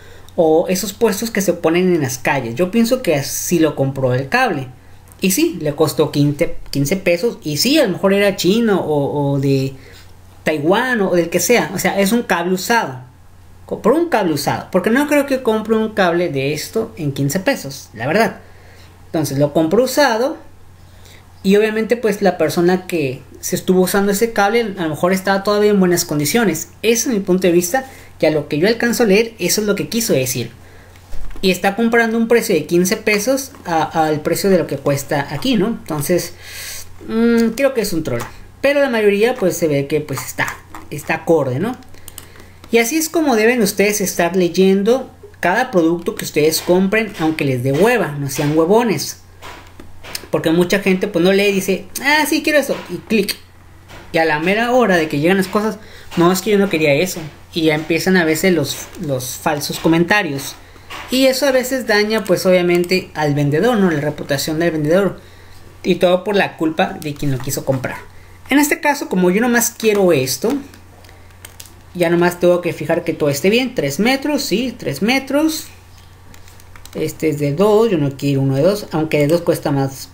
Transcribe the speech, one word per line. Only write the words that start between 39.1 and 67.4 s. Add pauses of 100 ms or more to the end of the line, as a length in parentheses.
pues,
se
ve
que,
pues,
está, (440)
está
acorde,
¿no? (920)
Y
así
es
como
deben
ustedes
estar
leyendo (300)
cada
producto
que
ustedes
compren,
aunque
les
dé
hueva,
no
sean
huevones. (1080)
Porque
mucha
gente,
pues,
no
lee
y
dice, (180)
"Ah,
sí,
quiero
eso", (120)
y
clic. (800)
Y
a
la
mera
hora
de
que
llegan
las
cosas, (380)
"No,
es
que
yo
no
quería
eso". (340)
Y
ya
empiezan
a
veces
los, (240)
los
falsos
comentarios. (560)
Y
eso
a
veces
daña,
pues,
obviamente,
al
vendedor,
¿no?
La
reputación
del
vendedor. (640)
Y
todo
por
la
culpa
de
quien
lo
quiso